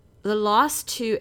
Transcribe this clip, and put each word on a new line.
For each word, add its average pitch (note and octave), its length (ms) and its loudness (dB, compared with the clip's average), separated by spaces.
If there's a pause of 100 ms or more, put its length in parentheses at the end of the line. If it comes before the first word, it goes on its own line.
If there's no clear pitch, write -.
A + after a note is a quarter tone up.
(220)
the G#3 140 -2
last G#3+ 520 2
two A3+ 340 -4